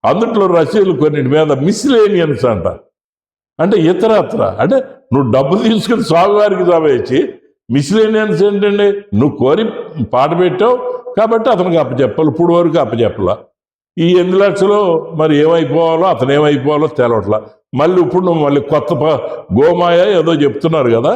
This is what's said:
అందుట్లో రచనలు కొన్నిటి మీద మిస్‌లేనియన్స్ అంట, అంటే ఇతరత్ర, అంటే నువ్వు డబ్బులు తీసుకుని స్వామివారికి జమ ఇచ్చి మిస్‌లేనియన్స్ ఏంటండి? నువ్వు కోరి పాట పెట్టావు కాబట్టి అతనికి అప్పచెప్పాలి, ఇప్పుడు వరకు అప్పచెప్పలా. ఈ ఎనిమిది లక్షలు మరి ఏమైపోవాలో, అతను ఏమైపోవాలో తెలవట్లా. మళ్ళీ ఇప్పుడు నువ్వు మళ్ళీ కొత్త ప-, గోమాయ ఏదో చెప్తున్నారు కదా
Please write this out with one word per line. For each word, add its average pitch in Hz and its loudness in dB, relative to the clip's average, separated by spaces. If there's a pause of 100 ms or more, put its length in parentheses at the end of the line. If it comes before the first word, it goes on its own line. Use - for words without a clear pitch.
అందుట్లో 202 0 (100)
రచనలు 180 0
కొన్నిటి 143 0
మీద 151 2 (140)
మిస్‌లేనియన్స్ 202 0
అంట, 87 -4 (920)
అంటే 196 0 (140)
ఇతరత్ర, 202 0 (200)
అంటే 202 2 (360)
నువ్వు 135 0
డబ్బులు 147 0
తీసుకుని 220 -2
స్వామివారికి 190 2
జమ 160 2 (100)
ఇచ్చి 123 -2 (500)
మిస్‌లేనియన్స్ 208 0
ఏంటండి? 202 0 (320)
నువ్వు 139 0
కోరి 147 2 (500)
పాట 135 2
పెట్టావు 208 0 (400)
కాబట్టి 233 0
అతనికి 180 0
అప్పచెప్పాలి, 131 -2
ఇప్పుడు 175 0
వరకు 170 0
అప్పచెప్పలా. 104 -2 (600)
ఈ 165 0 (140)
ఎనిమిది 185 0
లక్షలు 202 2 (420)
మరి 156 2 (100)
ఏమైపోవాలో, 165 0
అతను 127 -2
ఏమైపోవాలో 147 0 (100)
తెలవట్లా. 110 0 (420)
మళ్ళీ 180 2
ఇప్పుడు 180 -2
నువ్వు 165 0
మళ్ళీ 143 2 (120)
కొత్త 147 -2 (100)
ప-, 151 0 (380)
గోమాయ 175 2 (220)
ఏదో 165 0 (120)
చెప్తున్నారు 143 0
కదా 123 0